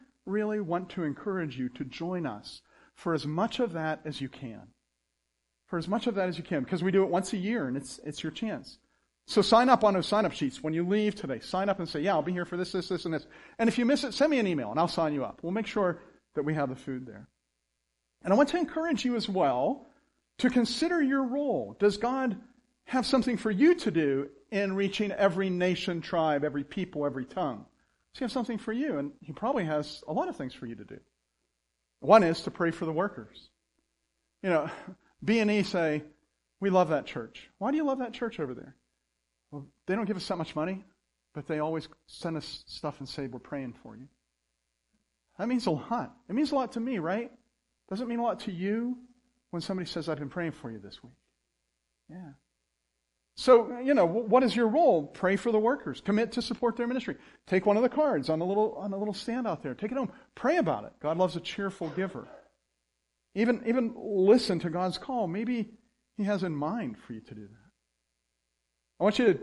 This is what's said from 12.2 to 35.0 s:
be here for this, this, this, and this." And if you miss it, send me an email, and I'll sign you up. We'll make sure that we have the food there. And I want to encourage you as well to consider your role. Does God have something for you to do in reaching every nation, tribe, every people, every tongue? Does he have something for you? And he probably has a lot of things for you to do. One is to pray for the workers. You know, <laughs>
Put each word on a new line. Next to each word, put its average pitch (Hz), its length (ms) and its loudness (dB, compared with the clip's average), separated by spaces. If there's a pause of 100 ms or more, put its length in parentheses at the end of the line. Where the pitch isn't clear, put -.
be 170 80 -4
here 180 140 -2
for 175 120 -8
this, 180 140 -4
this, 180 180 -4
this, 175 160 -4
and 165 80 -2
this." 151 140 -4 (320)
And 226 100 4
if - 80 0
you 240 80 2
miss 285 180 2
it, 240 120 -6
send 302 160 4
me 269 80 2
an 214 80 2
email, 135 240 -2
and 127 80 -2
I'll 175 80 4
sign 160 260 0
you 139 100 -2
up. - 200 -10
We'll 165 80 -4
make 214 160 -4
sure 180 340 -2 (320)
that 151 100 -2
we 156 120 -2
have 143 140 -2
the 127 60 -8
food 127 300 -10
there. 104 220 -18 (960)
And - 100 2
I - 20 6
want 285 140 4
to 349 80 0
encourage 320 480 -2
you 247 100 0
as 214 140 -2
well 160 560 0 (540)
to 254 100 4
consider 311 520 0
your 269 220 2
role. 240 560 -2
Does 202 180 4
God 247 380 0 (500)
have 254 200 0
something 247 320 2
for 220 140 -2
you 285 240 8
to 233 160 -2
do 139 380 2 (200)
in 196 260 -2
reaching 196 360 0
every 190 400 2
nation, 180 500 0
tribe, 156 420 2
every 143 200 -2
people, 156 420 -4
every 131 200 -2
tongue? 127 400 -4 (480)
Does - 60 -18
he - 40 -4
have 233 80 -4
something 220 260 -4
for 214 160 -6
you? 247 240 -2
And 143 140 -4 (100)
he 160 100 -14
probably 226 340 -2
has 151 420 -4
a 156 60 -6
lot 247 140 -2
of - 80 -8
things 131 180 -8
for - 120 -12
you 117 100 -10
to 107 100 -16
do. - 140 -16 (1000)
One 190 240 8
is 165 200 2
to - 80 -6
pray 170 200 0
for 165 140 -6
the 160 60 -2
workers. 160 580 -6 (920)
You 196 80 -2
know, 160 200 2 (260)
<laughs> - 280 -20